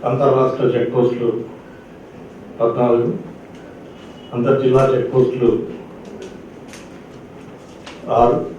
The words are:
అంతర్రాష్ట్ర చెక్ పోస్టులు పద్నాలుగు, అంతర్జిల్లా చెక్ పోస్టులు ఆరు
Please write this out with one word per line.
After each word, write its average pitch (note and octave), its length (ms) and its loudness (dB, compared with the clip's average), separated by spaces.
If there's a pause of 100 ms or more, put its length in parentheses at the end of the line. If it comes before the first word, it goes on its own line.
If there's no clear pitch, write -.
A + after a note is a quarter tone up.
అంతర్రాష్ట్ర C3 560 2 (100)
చెక్ A#2+ 200 0
పోస్టులు A#2+ 360 2 (1300)
పద్నాలుగు, A#2+ 500 2 (1200)
అంతర్జిల్లా C3 500 4 (100)
చెక్ - 200 0
పోస్టులు B2 360 4 (2750)
ఆరు - 200 6 (200)